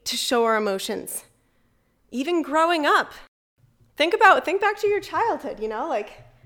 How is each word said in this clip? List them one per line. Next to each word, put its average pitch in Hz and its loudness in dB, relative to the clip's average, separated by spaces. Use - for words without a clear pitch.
to - -6
show 240 0
our 226 2
emotions, 202 -4
even 320 -2
growing 320 0
up. 339 2
Think 320 2
about, 403 6
think 381 -2
back 415 0
to 415 0
your 403 0
childhood, 320 -4
you 220 -6
know, 233 -6
like, 208 -4